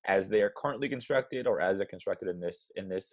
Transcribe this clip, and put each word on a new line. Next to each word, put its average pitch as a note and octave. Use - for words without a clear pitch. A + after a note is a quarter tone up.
as F#2+
they G#2
are G2+
currently -
constructed B2+
or F#2+
as F#2+
they're G2
constructed F#2
in F2+
this, -
in F#2+
this F#2